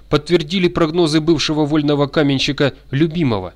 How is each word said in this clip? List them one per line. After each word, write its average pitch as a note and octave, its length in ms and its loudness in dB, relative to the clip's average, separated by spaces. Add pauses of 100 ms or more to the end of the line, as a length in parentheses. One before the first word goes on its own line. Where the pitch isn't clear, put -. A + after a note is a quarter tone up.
подтвердили E3 600 0
прогнозы E3 500 0
бывшего D#3 460 0
вольного D3 420 0
каменщика C#3+ 640 0 (180)
Любимого, C#3 640 -2